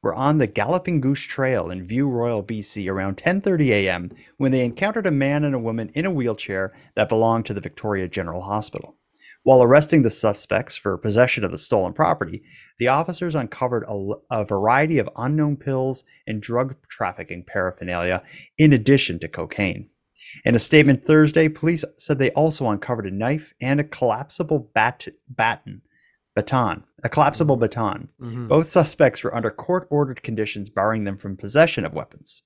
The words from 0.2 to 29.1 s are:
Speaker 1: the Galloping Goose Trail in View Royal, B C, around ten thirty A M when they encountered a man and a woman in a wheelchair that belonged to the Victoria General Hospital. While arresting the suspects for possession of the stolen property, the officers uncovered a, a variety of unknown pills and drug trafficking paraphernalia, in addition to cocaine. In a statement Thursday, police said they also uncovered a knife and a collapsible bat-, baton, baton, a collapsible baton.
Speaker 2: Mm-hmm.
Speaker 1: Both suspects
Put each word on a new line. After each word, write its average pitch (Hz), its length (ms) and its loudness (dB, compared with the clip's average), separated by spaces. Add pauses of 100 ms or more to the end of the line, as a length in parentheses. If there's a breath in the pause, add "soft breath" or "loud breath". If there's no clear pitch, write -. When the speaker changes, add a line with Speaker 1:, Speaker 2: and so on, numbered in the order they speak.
Speaker 1:
the 127 80 2
Galloping 170 540 -2
Goose 131 240 -2
Trail 127 460 -2
in 92 140 -8
View 123 240 -2
Royal, 117 340 -2
B 107 200 -8
C, 98 260 -6
around 95 300 -4
ten 190 220 0
thirty 156 320 2
A 98 180 2
M 87 220 -6 (240 loud breath)
when 135 160 0
they 127 120 2
encountered 196 420 -2
a 180 40 2
man 143 320 0
and 143 120 0
a 127 40 -2
woman 113 360 -4
in 160 120 -2
a 196 40 -2
wheelchair 107 640 -4 (220 soft breath)
that 107 140 2
belonged 113 380 2
to 107 80 -6
the 101 60 -6
Victoria 98 460 -4
General 87 360 -6
Hospital. - 540 -8 (460 soft breath)
While 131 200 8
arresting 143 400 6
the 117 80 4
suspects - 680 -2
for 95 220 -4
possession 110 460 2
of 87 60 -2
the 82 60 -10
stolen 95 380 -2
property, - 480 -2 (360 loud breath)
the 120 100 2
officers 165 460 -2
uncovered 123 540 -4
a, 101 240 -6 (180)
a 110 140 -2
variety 123 540 2
of 104 180 -2
unknown 147 400 0
pills 131 480 -4 (220 soft breath)
and 107 160 -6
drug 127 340 -2 (140)
trafficking 90 560 -8
paraphernalia, 90 760 -2 (360 loud breath)
in 151 160 8
addition 117 460 2
to 82 80 -10
cocaine. 95 600 -6 (560 loud breath)
In 120 100 4
a 117 40 4
statement 143 480 4
Thursday, 156 420 6
police 156 380 -2 (100)
said 143 220 -2
they 131 140 2
also 151 360 0
uncovered 104 380 -4
a 92 40 -6
knife 123 520 -4
and 139 180 0
a 147 40 0
collapsible 139 880 -2
bat-, 113 340 0 (180)
baton, 113 540 -4 (540)
baton, 110 500 -2 (180)
a 120 60 -4
collapsible 151 480 2
baton. 113 540 -2 (100)
Speaker 2:
Mm-hmm. 120 260 -10
Speaker 1:
Both 151 220 2
suspects - 560 2